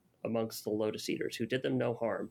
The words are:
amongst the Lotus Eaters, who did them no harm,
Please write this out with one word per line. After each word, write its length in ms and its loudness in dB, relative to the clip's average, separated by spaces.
amongst 400 0
the 40 0
Lotus 380 0
Eaters, 300 -2
who 80 0
did 180 0
them 140 2
no 160 2
harm, 380 -2